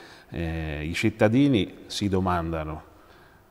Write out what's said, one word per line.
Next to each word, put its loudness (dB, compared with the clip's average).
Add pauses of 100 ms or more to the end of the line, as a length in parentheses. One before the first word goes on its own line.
(300)
eh, -6
i -4
cittadini 2
si -4
domandano, -2 (680)